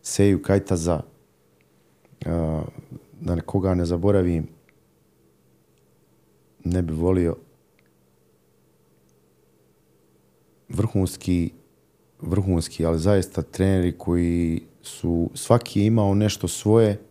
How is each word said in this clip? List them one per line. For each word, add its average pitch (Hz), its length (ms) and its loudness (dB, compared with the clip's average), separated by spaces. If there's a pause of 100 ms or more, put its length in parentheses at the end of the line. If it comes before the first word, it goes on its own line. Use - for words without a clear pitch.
Seju 101 400 2
Kajtaza, 87 600 0 (1200)
eh, 80 360 -2 (600)
da 87 140 -2
nekoga 92 380 0
ne 87 120 0
zaboravim, 87 600 0 (2250)
ne 87 180 0
bi 80 120 -4
volio, 87 420 0 (3250)
vrhunski, 90 840 0 (680)
vrhunski, 87 640 -2
ali 82 140 2
zaista 92 420 0
treneri 92 560 0
koji 85 640 0 (200)
su, 85 520 -4
svaki - 480 0
je 101 40 2
imao 107 300 2
nešto 104 320 0
svoje 107 500 2 (140)